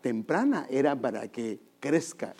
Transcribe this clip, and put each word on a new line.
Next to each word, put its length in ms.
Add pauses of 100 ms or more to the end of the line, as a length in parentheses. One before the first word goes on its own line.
temprana 680
era 240
para 340
que 300 (220)
crezca 600